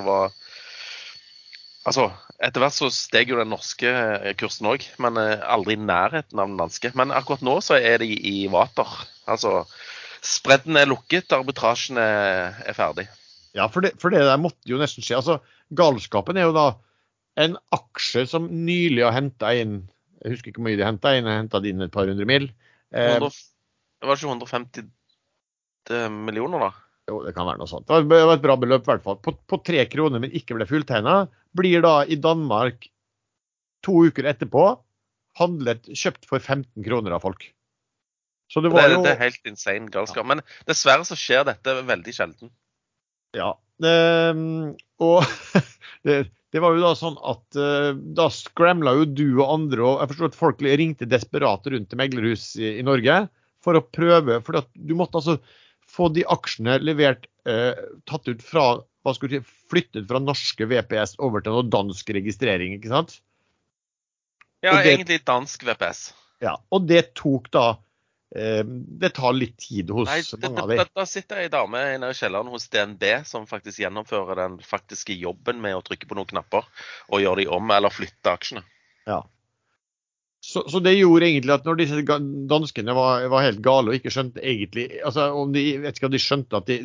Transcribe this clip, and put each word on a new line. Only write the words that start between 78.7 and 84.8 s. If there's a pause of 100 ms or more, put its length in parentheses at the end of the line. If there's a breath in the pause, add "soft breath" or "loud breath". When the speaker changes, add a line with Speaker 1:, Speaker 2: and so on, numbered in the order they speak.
Speaker 2:
Ja. (1200)
Så,
så
det
gjorde
egentlig
at
når
disse
ga-, (260)
danskene
var,
var
helt
gale
og
ikke
skjønte
egentlig, (180)